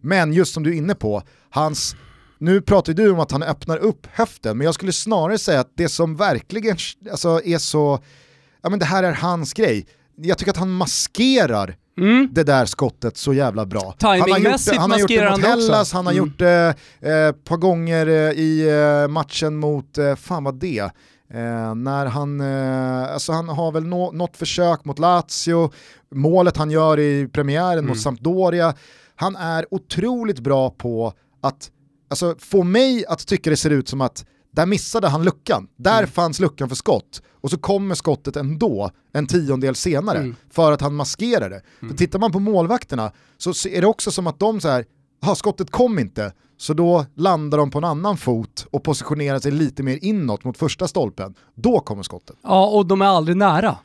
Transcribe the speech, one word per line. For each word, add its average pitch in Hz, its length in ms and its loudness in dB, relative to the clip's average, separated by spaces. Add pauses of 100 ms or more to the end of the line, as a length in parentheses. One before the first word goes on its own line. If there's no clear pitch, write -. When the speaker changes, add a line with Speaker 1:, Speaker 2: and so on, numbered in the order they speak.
Speaker 1:
Men 160 320 2
just 175 200 2
som 156 100 -6
du 151 100 0
är 165 40 -4
inne 165 180 -2
på, 104 260 -4 (280)
hans, 151 460 -2 (420)
nu 180 240 2
pratar 185 320 2
ju - 100 0
du 202 80 6
om 170 80 2
att 151 120 -2
han 165 120 -2
öppnar 160 340 -4
upp - 340 -2
höften, 117 460 -4
men 135 80 -2
jag 165 100 2
skulle 190 180 -4
snarare 208 440 -2
säga 160 220 0
att 127 180 -4
det 170 120 0
som 160 260 -2
verkligen, 196 640 -2 (340)
alltså, 165 340 0
är 170 120 0
så, 143 420 0 (600)
ja, 170 80 -2
men 202 100 -2
det 175 60 0
här 185 180 2
är 180 100 2
hans 165 400 -4
grej. 131 320 0 (320)
Jag 170 200 -2
tycker 196 140 -2
att 175 60 -4
han 185 140 -2
maskerar 175 1040 0 (220)
Speaker 2:
Mm. 233 340 4
Speaker 1:
det 165 120 2
där 135 220 4
skottet - 520 -4
så 139 160 -2
jävla 113 320 0
bra. 95 360 -6
Han 214 80 4
har 190 80 6
gjort 180 100 4
det, 190 80 4
Speaker 2:
Timingmässigt 208 420 2
Speaker 1:
han 196 140 2
har 208 80 4
gjort 202 100 4
det 226 60 4
Speaker 2:
maskerar 208 160 4
Speaker 1:
mot 196 100 2
Speaker 2:
han 202 100 4
det 240 60 4
också. 226 140 2
Speaker 1:
Hellas, 214 220 2
han 180 120 -2
har 180 80 2
Speaker 2:
Mm. - 140 2
Speaker 1:
gjort 143 120 -10
det, 170 360 4 (260)
eh, 147 100 -2 (160)
ett 151 160 -2
par 170 140 -2
gånger, 165 500 2
eh, 160 60 4 (180)
i, 156 380 2 (340)
eh, 147 80 2
matchen 156 440 -4
mot, 147 420 -4
eh, 143 180 2
fan 156 280 -6
vad 139 120 -4
det, 139 240 -4
eh, 113 960 -8
när 139 300 -4
han, 143 360 -4
eh, 131 720 -4
alltså 143 180 -6
han 165 180 -4
har 160 220 -2
väl 160 140 -4
nå-, 180 260 -4
något 170 260 -6
försök 170 480 0
mot 143 140 -8
Lazio, 170 720 2 (440)
målet 170 420 4
han 151 140 -2
gör 156 280 4
i 143 280 2
premiären 156 580 0
mot 135 60 -2
Speaker 2:
Mm. 120 100 -2
Speaker 1:
Sampdoria. 165 720 0 (420)
Han - 200 -4
är 165 360 -4
otroligt 208 680 -4
bra 131 300 0
på 113 440 -4 (280)
att, - 300 -6 (380)
alltså, 170 300 -2
få 190 240 2
mig 233 420 2
att - 220 -6
tycka 180 220 0
det 147 80 4
ser 156 120 0
ut 139 200 2
som 139 120 -4
att - 240 -4 (300)
där 160 100 2
missade 202 420 -2
han 156 160 0
luckan. 165 440 -2 (100)
Där 196 200 2
Speaker 2:
Mm. 196 120 0
Speaker 1:
fanns 170 300 -2
luckan 143 300 -2
för 131 60 -6
skott. - 460 -2 (200)
Och 135 100 -4
så 175 60 -2
kommer 196 380 -2
skottet - 400 -4
ändå 143 540 -2 (240)
en 143 140 -2
tiondel 135 480 0
senare 175 420 -2
Speaker 2:
Mm. 123 180 -6 (160)
Speaker 1:
för 156 200 4
att 143 100 0
han 143 140 -4
maskerar 156 540 -2
det. 95 120 -14 (200)
Speaker 2:
Mm. 113 120 -14
Speaker 1:
För 139 40 -10
tittar 175 220 0
man 214 120 2
på 185 80 0
målvakterna 180 720 0 (260)
så 180 160 -4
se-, - 240 -4
är 175 40 2
det 190 60 4
också 220 240 0
som 180 160 -4
att 151 120 -6
de 214 220 0
så 151 80 -2
här, 127 160 0 (380)
"Aha, 175 120 2
skottet - 360 -4
kom 233 280 2
inte." 104 320 -6 (260)
Så - 160 -6
då 170 320 2 (100)
landar 156 420 0
de 147 140 0
på 147 60 -6
en 147 60 -2
annan 170 340 -2
fot - 540 -4
och 143 120 -4
positionerar 143 560 -4
sig 143 120 -2
lite 143 320 -2
mer 131 180 -4
inåt 185 420 -2
mot 127 140 -8
första 165 300 -2
stolpen. 101 460 -4 (220)
Då 208 240 2
kommer 202 240 -8
skottet. - 400 -16
Speaker 2:
Ja, 190 240 4
och 208 180 4
de 190 160 2
är 196 40 4
aldrig 175 320 4
nära. 190 480 2